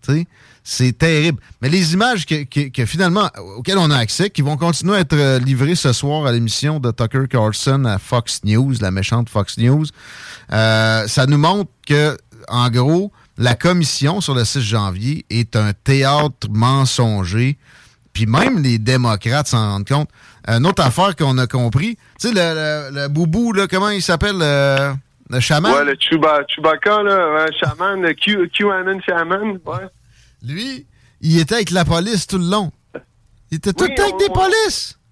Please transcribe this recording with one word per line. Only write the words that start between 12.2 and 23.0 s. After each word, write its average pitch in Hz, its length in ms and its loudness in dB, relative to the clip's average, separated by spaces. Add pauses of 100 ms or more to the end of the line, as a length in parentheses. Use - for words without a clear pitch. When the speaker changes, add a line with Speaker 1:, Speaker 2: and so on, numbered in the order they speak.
Speaker 1:
en 123 220 2
gros, 156 420 2 (260)
la 120 160 2
commission 170 680 0
sur 147 140 -2
le 123 100 0
six 135 160 -2
janvier 107 680 -2
est 117 260 -2
un 104 160 2
théâtre 135 800 0
mensonger. 117 1040 0 (560)
Puis 113 140 -2
même 180 360 2
les 123 160 2
démocrates 120 680 0
s'en 107 240 0
rendent 98 160 -6
compte. 143 220 0 (360)
Une 117 200 2
autre 190 180 2
affaire 170 320 2
qu'on 135 220 0
a 127 80 0
compris, 135 500 -2 (240)
tu 226 80 -2
sais, 240 60 0
le, 156 600 -2
le, 143 80 -6